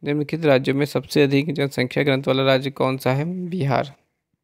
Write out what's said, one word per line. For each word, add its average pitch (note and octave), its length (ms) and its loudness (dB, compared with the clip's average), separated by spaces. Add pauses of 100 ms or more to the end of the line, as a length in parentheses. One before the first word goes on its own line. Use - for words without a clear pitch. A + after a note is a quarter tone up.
निम्नलिखित D3 420 -4
राज्यों C3+ 300 4
में C#3+ 100 0
सबसे C#3+ 380 0
अधिक C#3 300 2
जनसंख्या C#3 500 -2
घनत्व C3+ 280 0
वाला C3+ 120 2
राज्य C3+ 280 2
कौन C3 260 -2
सा C3 160 0
है? F3 360 -4
बिहार। C#3 460 -2 (480)